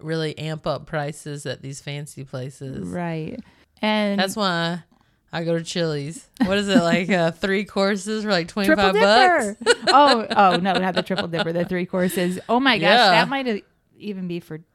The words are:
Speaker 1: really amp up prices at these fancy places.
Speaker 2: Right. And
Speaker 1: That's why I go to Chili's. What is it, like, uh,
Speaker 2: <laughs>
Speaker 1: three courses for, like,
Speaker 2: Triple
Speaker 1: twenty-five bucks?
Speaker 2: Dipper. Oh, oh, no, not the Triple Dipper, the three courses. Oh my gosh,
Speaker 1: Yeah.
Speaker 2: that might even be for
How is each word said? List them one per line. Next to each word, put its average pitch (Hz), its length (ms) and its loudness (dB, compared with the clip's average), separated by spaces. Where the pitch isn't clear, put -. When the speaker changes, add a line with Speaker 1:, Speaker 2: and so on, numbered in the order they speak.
Speaker 1:
really 160 360 -6
amp 156 300 -8
up 147 200 -6
prices 147 580 -8
at 131 160 -8
these 135 180 -14
fancy 143 460 -12
places. 139 600 -12
Speaker 2:
Right. 170 540 -8
And 214 380 0
Speaker 1:
That's - 160 -2
why 170 480 -2
I 165 120 -6
go 165 140 0
to 165 60 -4
Chili's. 160 640 -6
What 190 120 0
is 202 120 -2
it, 185 120 6
like, 170 280 2
uh, 170 220 2
Speaker 2:
<laughs> - 0 -
Speaker 1:
three 196 340 -2
courses 208 580 -2
for, 214 80 -4
like, 180 180 0
Speaker 2:
Triple 196 420 2
Speaker 1:
twenty-five - 20 0
bucks? 247 520 6
Speaker 2:
Dipper. 240 200 2
Oh, 262 380 6
oh, 196 280 6
no, 185 160 0
not 180 220 0
the 175 80 0
Triple 190 260 -4
Dipper, 165 240 -2
the 175 120 -2
three 180 200 -4
courses. 180 540 -2
Oh 233 100 2
my 262 180 2
gosh, 160 120 0
Speaker 1:
Yeah. 220 220 6
Speaker 2:
that 240 180 2
might 254 340 -4
even 190 300 -10
be 170 120 -6
for 160 200 -12